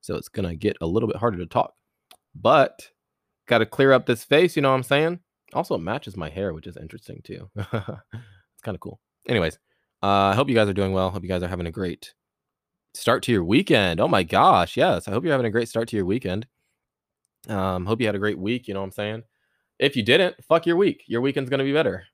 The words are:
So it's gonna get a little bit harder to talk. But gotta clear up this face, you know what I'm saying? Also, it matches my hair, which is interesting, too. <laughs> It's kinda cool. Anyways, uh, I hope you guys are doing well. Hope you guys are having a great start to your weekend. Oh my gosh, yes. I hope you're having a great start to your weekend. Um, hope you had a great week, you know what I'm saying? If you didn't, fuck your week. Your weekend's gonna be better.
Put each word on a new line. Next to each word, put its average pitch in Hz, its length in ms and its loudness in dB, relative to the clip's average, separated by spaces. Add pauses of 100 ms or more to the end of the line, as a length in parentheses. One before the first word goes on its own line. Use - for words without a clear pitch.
So - 160 -8
it's - 120 -10
gonna 87 280 -4
get 95 240 -2
a 82 60 -4
little 110 220 0
bit - 80 -4
harder 104 220 -2
to 87 80 -8
talk. - 280 -2 (600)
But - 560 2 (560)
gotta 113 200 2
clear 135 260 4
up 127 140 4
this 120 180 -2
face, 165 320 4
you 151 60 0
know 139 80 4
what 131 60 4
I'm 131 60 -2
saying? 160 380 0 (340)
Also, 170 200 -4
it - 60 -4
matches 107 360 -8
my 80 140 -8
hair, 92 240 -6
which 78 120 -14
is - 100 -16
interesting, - 480 -18
too. 95 320 -16
<laughs> - 0 - (1000)
It's - 100 -20
kinda 95 140 -8
cool. - 220 -16 (280)
Anyways, 90 280 0 (460)
uh, 95 40 -2 (260)
I - 20 2
hope 135 140 2
you 131 60 0
guys 107 140 4
are 98 60 -2
doing 95 180 0
well. 92 180 0
Hope 92 120 -8
you 90 60 -12
guys 90 140 -2
are 90 60 -6
having 87 180 -6
a 82 60 -8
great - 420 -8 (800)
start 120 300 0
to 123 80 0
your 92 120 2
weekend. 101 560 2
Oh 120 80 2
my 101 140 2
gosh, 98 540 4
yes. 123 320 0
I 101 40 -6
hope 165 120 -2
you're 160 80 0
having 127 140 0
a 110 40 0
great 117 180 0
start 113 200 -4
to 110 80 -6
your 95 100 0
weekend. 98 400 -4 (1040)
Um, 92 380 -2
hope 110 140 -2
you 117 60 0
had 104 80 0
a 98 60 -4
great 104 180 -2
week, 113 300 -4
you 98 60 -8
know 98 60 -6
what 98 60 -8
I'm 92 60 -14
saying? 110 300 -8 (560)
If 139 180 0
you 120 60 0
didn't, 170 340 4 (120)
fuck 165 180 4
your 170 100 2
week. 190 300 0
Your 117 140 -2
weekend's 135 300 -2
gonna 135 140 0
be 139 80 -2
better. 120 420 0